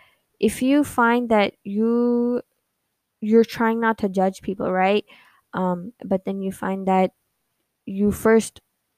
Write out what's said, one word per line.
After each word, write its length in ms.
if 200
you 240
find 460
that 320
you, 800
you're 240
trying 360
not 180
to 100
judge 340
people, 280
right? 340
Um, 380
but 200
then 180
you 100
find 360
that 240
you 240
first 500